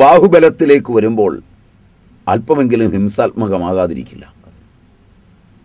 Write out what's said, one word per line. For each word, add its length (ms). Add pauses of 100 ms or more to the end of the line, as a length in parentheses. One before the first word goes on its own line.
ബാഹുബലത്തിലേക്ക് 960
വരുമ്പോൾ 360 (1000)
അല്പമെങ്കിലും 640
ഹിംസാത്മകമാകാതിരിക്കില്ല. 1300 (1400)